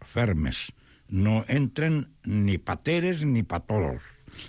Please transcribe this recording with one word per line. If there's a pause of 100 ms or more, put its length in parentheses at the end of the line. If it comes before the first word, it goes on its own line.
fermes. (420)
No
entren (180)
ni
pateres
ni
patolos. (480)